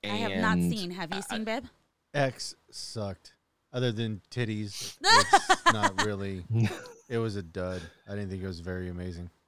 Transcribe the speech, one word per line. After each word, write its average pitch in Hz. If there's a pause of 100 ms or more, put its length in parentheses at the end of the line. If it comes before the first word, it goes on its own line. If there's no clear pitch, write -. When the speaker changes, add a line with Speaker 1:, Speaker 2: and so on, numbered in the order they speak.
Speaker 1:
I 208
have 208
not -
Speaker 2:
And 175
Speaker 1:
seen. -
Have 175
you 190
Speaker 2:
I 202
Speaker 1:
seen, 220
babe? 226 (480)
Speaker 3:
X 139 (160)
sucked. - (400)
Other 123
than 110 (100)
titties, 107
Speaker 1:
<laughs> -
Speaker 3:
it's 392
not -
really. 98
Speaker 2:
<laughs> 113 (400)
Speaker 3:
It 117
was 113
a 101
dud. 90 (260)
I 98
didn't 101
think 92
it 95
was 87
very 92
amazing. 87 (200)